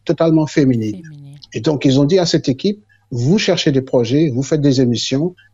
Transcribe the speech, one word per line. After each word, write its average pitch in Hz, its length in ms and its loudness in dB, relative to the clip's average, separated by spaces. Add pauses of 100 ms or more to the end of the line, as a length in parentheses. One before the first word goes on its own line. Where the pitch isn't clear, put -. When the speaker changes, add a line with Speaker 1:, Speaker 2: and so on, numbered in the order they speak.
Speaker 1:
totalement 160 420 2
féminine. 113 560 0
Speaker 2:
Féminine. 143 320 -20 (180)
Speaker 1:
Et 127 80 -8
donc, 147 240 -2
ils 135 140 4
ont 143 60 4
dit 175 140 2
à 175 60 0
cette - 240 -2
équipe, 202 320 -4 (300)
vous 131 260 0
cherchez 170 340 0
des 135 100 0
projets, 131 480 0
vous 123 140 -4
faites 151 180 -2
des 139 200 2
émissions 131 540 -2 (180)